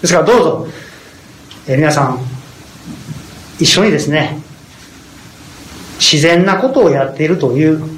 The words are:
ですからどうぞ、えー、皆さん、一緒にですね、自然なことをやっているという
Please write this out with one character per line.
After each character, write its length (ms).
で 60
す 60
か 80
ら 40
ど 140
う 40
ぞ、 240
え 80
ー、 20
皆 140
さ 140
ん、 140
一 80
緒 180
に 60
で 80
す 80
ね、 340
自 200
然 280
な 80
こ 140
と 160
を 40
や 160
っ 100
て 80
い 40
る 100
と 140
い 200
う 80